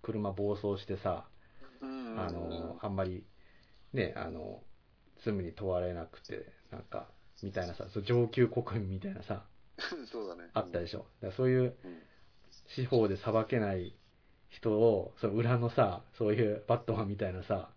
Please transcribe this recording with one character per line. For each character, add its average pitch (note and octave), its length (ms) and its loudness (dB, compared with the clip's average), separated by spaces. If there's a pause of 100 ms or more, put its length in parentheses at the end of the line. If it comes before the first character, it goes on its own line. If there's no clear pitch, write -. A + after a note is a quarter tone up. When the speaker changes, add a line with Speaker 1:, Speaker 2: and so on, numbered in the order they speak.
Speaker 1:
車 G#2 280 -2
暴 G2+ 240 0
走 G2+ 260 -2
し - 40 -14
て G2 120 -4
さ、 F2+ 300 -4 (540)
Speaker 2:
う C3+ 40 -10
ん C3 40 -8
う C3 40 -8
ん B2+ 200 -8
う - 20 -6
ん。 A2 40 -4
Speaker 1:
あ F2 120 -2
の、 E2 500 -6
あ G#2+ 60 -6
ん G2+ 80 -2
ま F#2+ 80 0
り、 F#2 220 -4 (680)
ね、 A2 240 0
あ - 140 -6
の、 - 320 -10 (640)
罪 G#2+ 80 0
に F2+ 200 -2
問 G2 160 -4
わ F2+ 120 2
れ F2+ 120 -2
な E2+ 120 -6
く - 160 -20
て、 - 240 -10 (260)
な - 80 -12
ん - 40 -14
か、 - 240 -8 (340)
み G2 100 -6
た F#2+ 120 -2
い F2 40 -4
な F2+ 60 -8
さ、 - 160 -10
そ G#2 120 -4
う、 - 20 -6
上 A#2+ 240 4
級 A#2+ 200 4
国 A2+ 320 -2
民 G2 100 -4
み F#2+ 100 -4
た C#3+ 100 -6
い - 40 -8
な G2+ 100 -10
さ、 G2+ 200 -6 (340)
Speaker 2:
<laughs> - 340 -6
そ A#2 120 -8
う G2 40 -8
だ F2 80 -10
ね。 E2+ 180 -16
Speaker 1:
あ A2 60 2
っ F#2 100 -4
た F2 100 -2
で E2+ 80 -4
し - 80 -8
ょ。 - 40 -8
だ - 40 -12
か - 240 -10
ら F#2+ 40 -4
そ B2+ 140 0
う B2+ 40 6
い B2+ 80 6
う B2+ 260 2
Speaker 2:
う F#2 40 -14
ん。 E2+ 140 -14 (760)
Speaker 1:
司 B2+ 100 -2
法 A#2 220 6
で F#2+ 100 0
裁 G#2+ 160 0 (120)
け B2+ 140 2
な G2+ 140 2
い F2+ 220 -4 (540)
人 - 240 0
を、 G#2+ 440 6
そ A#2 100 0
の G2 60 2
裏 A#2 240 4
の A#2+ 140 2
さ、 G2+ 320 4 (140)
そ A2 100 2
う G#2 60 6
い G#2+ 180 4
う G#2 160 -2
バ A#2+ 100 6
ッ - 60 -4
ト A2+ 100 0
マ G#2 120 0
ン G2 40 -2
み G2+ 80 -2
た G2 100 0
い F2+ 60 -2
な F#2 100 -6
さ F#2 340 -2